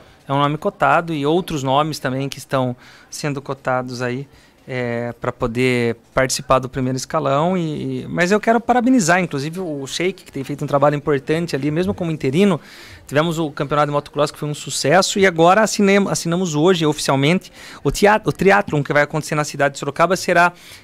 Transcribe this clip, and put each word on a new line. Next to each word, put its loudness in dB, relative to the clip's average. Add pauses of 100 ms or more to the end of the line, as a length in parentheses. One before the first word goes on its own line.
(280)
É -4
um 0
nome 0
cotado 0
e -4
outros 0
nomes 0
também -4
que -10
estão -2 (340)
sendo -6
cotados -4
aí, -6 (440)
é, -6
pra -4
poder -2 (180)
participar 0
do -6
primeiro -4
escalão. -2
E, -6
e, -12
mas 0
eu 2
quero 2
parabenizar, 2
inclusive, -4
o -8
Sheik, -6
que -20
tem -8
feito -8
um -6
trabalho 2
importante -2
ali, -2
mesmo -2
como -4
interino. 2 (460)
Tivemos 0
o -2
campeonato 0
de -4
motocross, -2
que -14
foi -6
um -6
sucesso, 0
e 4
agora 4
assinem-, 4
assinamos -2
hoje, 4
oficialmente, 0 (320)
o 0
teat-, 2
o 0
triatlon, 2
que -4
vai 4
acontecer -2
na -2
cidade -2
de -14
Sorocaba, 0
será 2 (300)